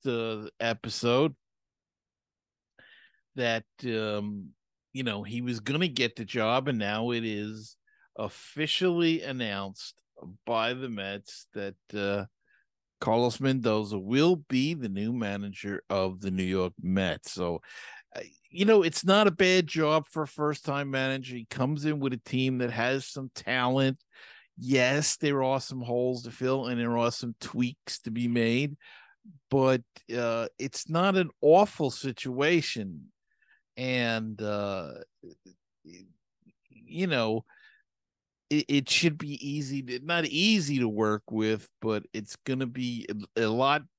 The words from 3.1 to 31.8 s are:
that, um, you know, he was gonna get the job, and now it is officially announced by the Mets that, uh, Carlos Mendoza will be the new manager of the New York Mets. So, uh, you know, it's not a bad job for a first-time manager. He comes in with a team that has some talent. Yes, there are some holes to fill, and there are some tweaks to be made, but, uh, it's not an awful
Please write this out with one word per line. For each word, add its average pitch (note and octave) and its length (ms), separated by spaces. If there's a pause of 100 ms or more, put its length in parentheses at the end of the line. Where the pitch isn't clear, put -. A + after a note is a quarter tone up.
that, A#2 300 (200)
um, G#2 680 (380)
you C3+ 120
know, G#2 200
he A2+ 180
was B2 200
gonna C#3+ 260
get B2 300
the A2+ 80
job, A#2+ 420
and C3 100
now G#2+ 340
it A#2 120
is A2 540 (400)
officially E3 1040
announced G2+ 720 (500)
by A2+ 280
the C3 160
Mets G2+ 640
that, G2 220 (180)
uh, G2+ 320 (760)
Carlos A#2 400
Mendoza A2 580
will C#3 380
be C#3 360
the B2+ 160
new G2+ 220
manager G2+ 800
of F#2+ 320
the G2 100
New F#2 120
York F#2 380
Mets. F#2 500
So, F2 300 (540)
uh, - 60 (280)
you F3 140
know, G#3 200
it's E3 200
not G3+ 240
a F#3+ 40
bad F#3 360
job D#3 400
for D#3 160
a C#3+ 40
first-time C#3+ 640
manager. C3 460
He A#2 100
comes C#3+ 380
in D3+ 160
with C3+ 140
a B2 40
team C3 420
that B2 120
has B2 340
some C3+ 300
talent. B2+ 640 (560)
Yes, C3 600
there C#3+ 260
are C3 160
some C3 220
holes B2 420
to A#2+ 80
fill, B2+ 360
and B2 120
there A#2 180
are A#2 140
some A#2 300
tweaks - 580
to A#2+ 120
be A#2+ 180
made, A#2+ 480 (720)
but, C3 340 (320)
uh, A#2 320 (100)
it's - 300
not F#3 300
an F3+ 120 (120)
awful D#3+ 500